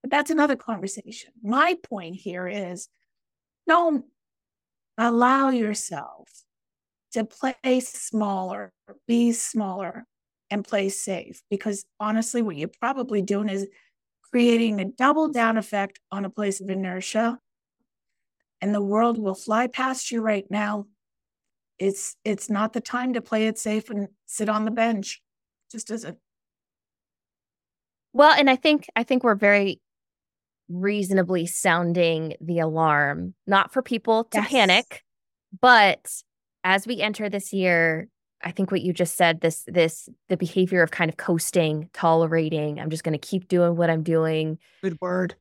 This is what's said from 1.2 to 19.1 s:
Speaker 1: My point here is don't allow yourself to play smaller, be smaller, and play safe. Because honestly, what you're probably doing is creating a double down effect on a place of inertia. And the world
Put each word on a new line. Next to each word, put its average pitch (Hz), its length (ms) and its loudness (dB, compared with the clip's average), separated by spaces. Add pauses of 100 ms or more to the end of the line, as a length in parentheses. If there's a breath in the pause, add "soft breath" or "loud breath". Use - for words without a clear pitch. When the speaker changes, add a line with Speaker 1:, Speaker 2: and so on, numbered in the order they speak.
Speaker 1:
My 294 400 2
point 180 320 -10
here 180 320 -8
is 180 400 -8 (800)
don't 330 380 2 (920)
allow 247 520 4
yourself - 960 -6 (640)
to 220 140 -2
play 254 560 -2
smaller, 196 880 -6 (340)
be 233 280 2
smaller, 196 720 -6 (440)
and 202 140 -4
play 196 240 -2
safe. - 640 -8
Because 202 360 -6 (140)
honestly, 220 420 -2
what 202 140 -2
you're 147 140 -6 (100)
probably 247 420 -2
doing 202 280 -2
is 196 180 -6 (640 soft breath)
creating 233 480 2
a 190 60 -4
double 294 420 2
down 233 300 0
effect 202 420 -4 (100)
on 196 140 -6
a 190 60 -6
place 196 320 -4
of 190 80 -12
inertia. 190 680 -4 (1200)
And 202 120 -2
the 208 80 0
world 226 360 2